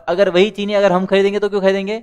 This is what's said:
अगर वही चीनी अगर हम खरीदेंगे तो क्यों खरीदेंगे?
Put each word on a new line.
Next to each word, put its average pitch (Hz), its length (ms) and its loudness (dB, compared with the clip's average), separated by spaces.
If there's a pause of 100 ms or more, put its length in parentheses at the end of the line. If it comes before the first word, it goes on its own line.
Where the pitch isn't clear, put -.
अगर 185 220 2
वही 185 200 2
चीनी 208 240 -6
अगर 196 160 2
हम 185 160 0
खरीदेंगे 196 320 0
तो 202 100 -2
क्यों 196 120 -4
खरीदेंगे? 196 420 -2